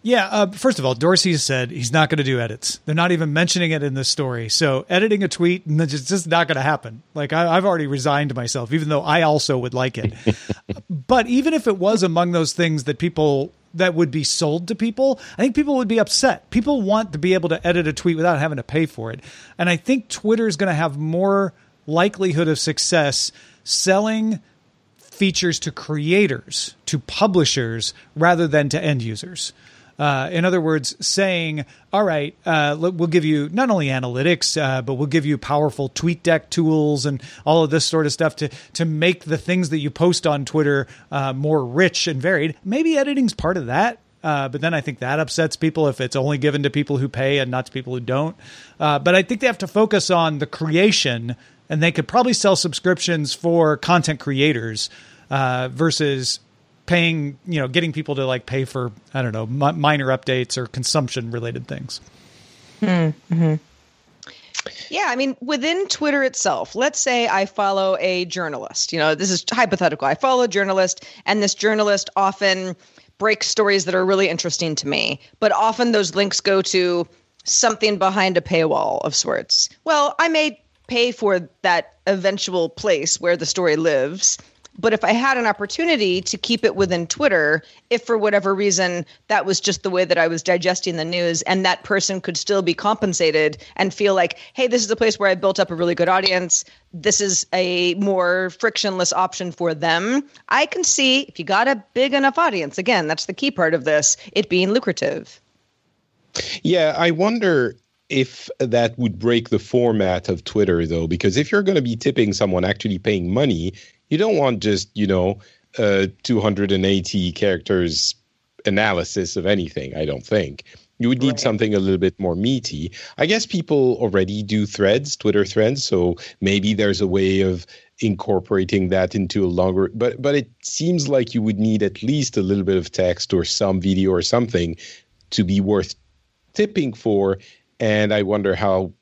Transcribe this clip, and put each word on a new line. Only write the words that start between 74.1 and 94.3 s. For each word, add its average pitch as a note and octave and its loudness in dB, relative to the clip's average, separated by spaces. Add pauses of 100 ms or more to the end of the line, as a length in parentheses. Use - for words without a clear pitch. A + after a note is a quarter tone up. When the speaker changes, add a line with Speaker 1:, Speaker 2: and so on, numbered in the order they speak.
Speaker 2:
interesting E3 -4
to C#3+ -6
me, C#3 0 (200)
but G#3+ 2
often A3+ 0
those F#3+ 0
links G3 0
go G3 2
to F3+ 0 (360)
something A3 2
behind F#3+ 2
a E3 2
paywall D#3+ 0
of C#3 -4
sorts. - -2 (140)
Well, D4 2
I E4 4
may D#4 0 (260)
pay A#3+ 0
for F#3+ 0 (140)
that F3 0 (140)
eventual F#3+ 0
place E3 -2
where F3 2
the D#3+ -6
story E3 2
lives, D#3 0 (400)
but G#3 0
if G#3 -2
I A3 2
had C4 2
an A#3 -2
opportunity G#3 0
to - -6
keep - -2
it G#3+ 2
within F3 0
Twitter, D#3+ 0 (260)
if A#3 -2
for A#3 0
whatever G3+ 2
reason F#3 0 (220)
that G3 2
was F#3+ 0
just - -2
the G3 -2
way F3+ 2
that F3 2
I E3 2
was E3 -4
digesting F3+ 0
the D#3 -4
news, E3+ -2
and F#3+ 0
that F3+ 0
person G3 -2
could E3+ -6
still G3 0
be E3+ 0
compensated D#3+ 0 (180)
and F#3+ -2
feel G3+ 2
like, F3 0 (160)